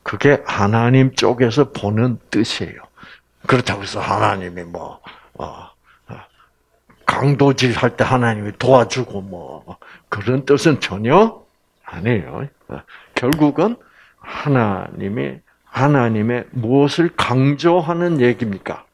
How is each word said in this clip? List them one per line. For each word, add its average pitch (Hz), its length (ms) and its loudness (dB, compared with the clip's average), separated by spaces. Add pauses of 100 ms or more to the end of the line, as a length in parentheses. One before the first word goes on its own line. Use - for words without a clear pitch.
그게 139 440 2
하나님 120 680 2
쪽에서 120 580 2
보는 110 480 -2 (120)
뜻이에요. 101 500 -4 (640)
그렇다고 113 380 0
해서 98 160 -8
하나님이 95 640 -2
뭐, 85 380 -14 (320)
어, - 120 -10
어, - 720 -20 (920)
강도질 135 720 2
할 120 220 -2
때 117 60 2
하나님이 107 540 0
도와주고 120 640 2
뭐, - 560 -16 (300)
그런 123 380 -2
뜻은 143 340 4
전혀 139 640 2 (420)
아니에요. 107 600 -4 (200)
어, - 140 -14 (340)
결국은 147 600 0 (440)
하나님이, 110 1200 -2 (260)
하나님의 120 840 0
무엇을 143 640 2
강조하는 160 1040 0
얘기입니까? 113 720 -2